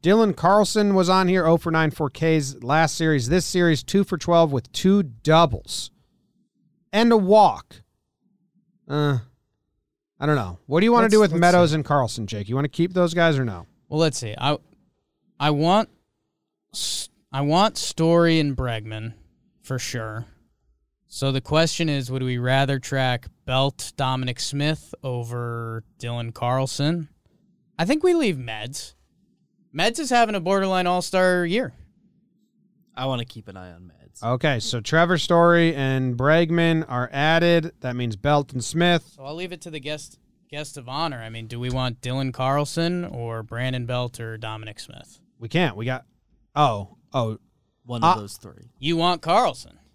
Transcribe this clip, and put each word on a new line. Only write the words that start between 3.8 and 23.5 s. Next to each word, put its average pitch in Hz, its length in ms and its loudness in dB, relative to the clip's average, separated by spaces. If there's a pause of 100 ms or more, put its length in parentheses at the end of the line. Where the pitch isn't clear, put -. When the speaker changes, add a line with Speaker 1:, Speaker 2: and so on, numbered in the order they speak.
Speaker 1:
two 196 220 2
for 175 120 -4
twelve 165 360 4
with - 180 -4
two 196 320 2
doubles 151 880 0 (1000)
and 233 180 4
a 226 60 6
walk. 190 640 4 (1040)
Uh, 143 320 0 (1000)
I 139 60 -4
don't 151 100 2
know. 95 300 -6
What 151 140 0
do 202 60 4
you 233 60 4
wanna 233 140 4
Speaker 2:
Let's, 214 80 2
Speaker 1:
do 214 60 6
with 196 120 4
Speaker 2:
let's 170 100 0
Speaker 1:
Meadows 175 300 6
Speaker 2:
see. 156 40 0
Speaker 1:
and 151 100 -2
Carlson, 120 420 -2
Jake? 104 220 -8
You 120 60 -4
wanna 139 140 -2
keep 175 240 -2
those 175 200 2
guys 165 240 2
or 131 80 -2
no? 90 220 -8 (220)
Speaker 2:
Well, 151 100 -4
let's 160 180 0
see. 107 200 -8
I, 147 200 -2 (840)
I 147 120 0
want 170 380 2 (840)
S-, - 360 -8 (220)
I 135 100 -4
want 175 360 2
Story 165 640 2
and 143 180 0
Bregman 113 560 -6 (480)
for 131 180 -8
sure. 110 460 -8 (840)
So - 240 -4
the 131 100 -2
question 160 480 0
is, 135 220 -4
would 131 120 -6
we 127 140 -4
rather 135 400 0
track 127 500 -2 (180)
Belt, 131 500 -2